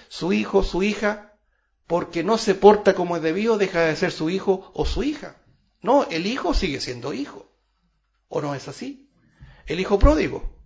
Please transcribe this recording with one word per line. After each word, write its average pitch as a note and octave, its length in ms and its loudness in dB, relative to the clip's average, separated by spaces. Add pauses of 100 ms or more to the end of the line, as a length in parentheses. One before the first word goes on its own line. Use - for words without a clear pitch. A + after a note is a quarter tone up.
su F3 240 -2
hijo, G#3 300 2
su F3+ 200 0
hija, G#3+ 500 -2 (540)
porque E3 360 -2
no G#3+ 140 2
se G#3 180 0
porta G3+ 400 6
como F3+ 220 -2
es D#3+ 40 -8
debido, G3+ 360 0
deja F3+ 240 0
de D#3+ 140 2
ser E3+ 160 -2
su D#3 180 -4
hijo F#3+ 440 -2
o D3+ 120 -2
su - 180 -2
hija. C#4+ 340 -8 (440)
No, B3+ 280 4
el E3+ 160 -4
hijo C#4 280 -2
sigue C#3+ 260 -2
siendo B2 340 -8
hijo. - 380 -12 (800)
¿O D#3 120 -6
no C#3+ 140 -6
es C3+ 140 -12
así? B3+ 400 -14 (560)
El E3+ 160 -4
hijo G3 180 0
pródigo. - 680 2